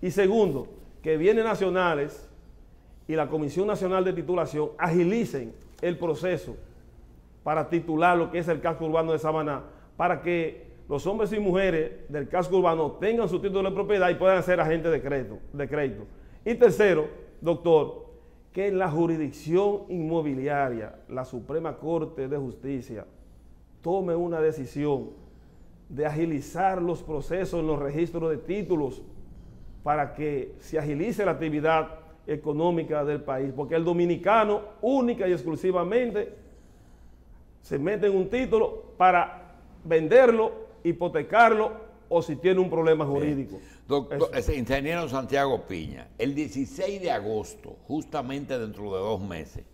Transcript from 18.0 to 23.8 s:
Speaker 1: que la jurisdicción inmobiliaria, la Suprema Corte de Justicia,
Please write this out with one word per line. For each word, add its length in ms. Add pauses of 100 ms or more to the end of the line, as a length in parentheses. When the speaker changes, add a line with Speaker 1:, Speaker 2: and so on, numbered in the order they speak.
Speaker 1:
que 180
la 180
jurisdicción 1000
inmobiliaria, 1040 (140)
la 160
Suprema 520
Corte 500
de 100
Justicia, 680 (760)